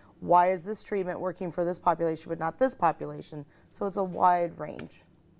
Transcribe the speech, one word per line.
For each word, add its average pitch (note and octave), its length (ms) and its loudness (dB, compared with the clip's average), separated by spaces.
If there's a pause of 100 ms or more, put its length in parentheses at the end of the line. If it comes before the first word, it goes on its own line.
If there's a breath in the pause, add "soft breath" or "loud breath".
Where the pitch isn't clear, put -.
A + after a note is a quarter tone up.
(200 soft breath)
why F3+ 320 6
is F3+ 100 -4
this G#3 220 -10
treatment F3+ 340 -4
working F3 320 -6
for F3 140 -2
this F3 160 -2
population E3 480 0
but E3 100 -6
not D#3+ 220 -6
this B3+ 160 2
population? D3+ 680 -2 (260 soft breath)
So - 160 -6
it's F#3+ 100 -6
a G3 80 0
wide F3 560 2
range. - 420 -12 (380)